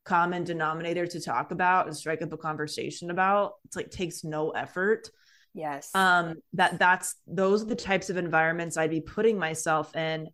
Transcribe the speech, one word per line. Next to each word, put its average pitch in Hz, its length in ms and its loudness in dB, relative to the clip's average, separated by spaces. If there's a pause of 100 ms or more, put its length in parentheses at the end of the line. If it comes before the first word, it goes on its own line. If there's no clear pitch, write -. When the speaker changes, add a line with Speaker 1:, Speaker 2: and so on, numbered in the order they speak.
Speaker 1:
common 175 400 2
denominator 165 600 -2
to 175 140 -8
talk 135 320 -4
about 180 340 4
and 151 100 -8
strike 160 260 -4
up 160 100 -6
a 160 60 -10
conversation 151 720 -6
about. 190 440 2 (120)
It's - 100 -14
like, - 140 -6
takes 175 340 -6
no 156 260 -2
effort. 185 580 -2 (460)
Speaker 2:
Yes. 147 400 -8
Speaker 1:
Um, 180 420 4 (180)
that, 170 240 2
that's, - 380 4 (100)
those 190 360 2
are 220 40 -8
the 226 100 -2
types 190 340 0
of 175 60 -2
environments 165 600 0
I'd 160 140 2
be 160 100 0
putting 214 380 2
myself 156 580 -2
in 160 380 -4